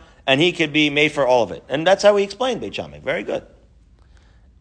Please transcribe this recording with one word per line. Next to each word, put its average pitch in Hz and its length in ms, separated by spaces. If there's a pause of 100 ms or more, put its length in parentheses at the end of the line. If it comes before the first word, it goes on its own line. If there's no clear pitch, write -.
(280)
and 135 140
he 180 100
could 156 220
be 151 160
Mayfair 147 360
all 123 180
of 87 80
it. - 180
And 156 180
that's 196 160
how 208 140
he 202 60
explained 220 380
Beit 101 140
Shammai. 73 240
Very 160 240
good. - 220 (1160)